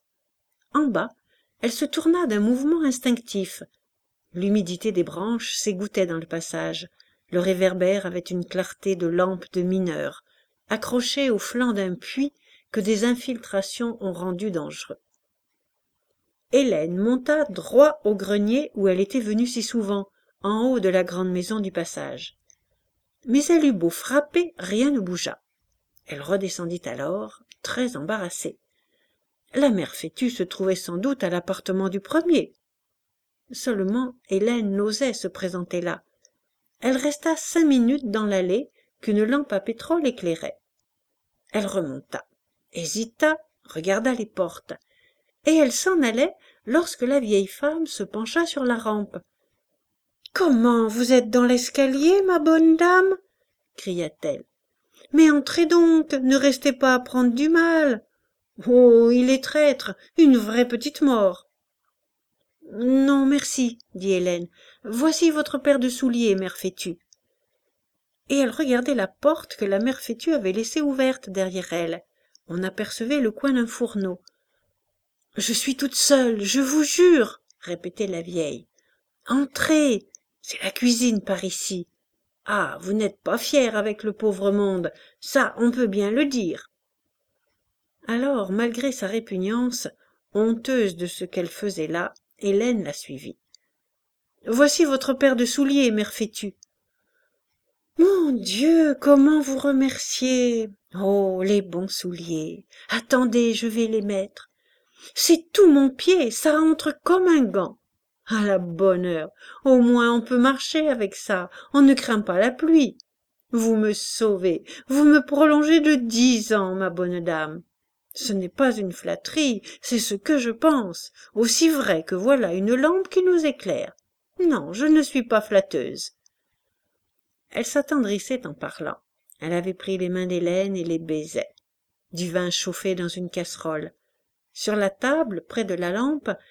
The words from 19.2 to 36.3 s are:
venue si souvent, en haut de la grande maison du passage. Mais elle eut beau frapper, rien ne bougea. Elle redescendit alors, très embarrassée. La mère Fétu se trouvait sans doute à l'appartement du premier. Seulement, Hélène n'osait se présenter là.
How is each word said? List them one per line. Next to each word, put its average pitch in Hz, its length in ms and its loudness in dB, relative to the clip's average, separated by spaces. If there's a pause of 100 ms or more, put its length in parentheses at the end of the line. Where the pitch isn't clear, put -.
venue 220 260 0
si 240 160 -6
souvent, 202 460 -4 (320)
en 214 220 -2
haut 254 180 0
de 190 80 0
la 185 160 2
grande 180 260 -4
maison 180 300 -4
du 190 120 -6
passage. 143 640 -10 (880)
Mais 269 240 2
elle 311 160 4
eut 269 60 4
beau 170 180 0
frapper, 294 680 -2
rien 214 340 -2
ne 262 100 0
bougea. 180 420 -8 (680)
Elle 143 120 -12
redescendit 175 640 -6
alors, 165 560 -8 (180)
très 247 380 -6
embarrassée. 175 600 -8 (920)
La 277 160 2
mère 185 260 -2
Fétu 233 360 -6
se 220 120 -6
trouvait 190 320 -2
sans 180 220 -8
doute 269 260 -4
à 185 60 -2
l'appartement 185 600 -4
du 196 100 -6
premier. 320 540 0 (1000)
Seulement, 233 640 -4 (140)
Hélène 208 440 0
n'osait 208 380 -2
se - 160 -8
présenter 175 540 -8
là. 175 200 -8 (800)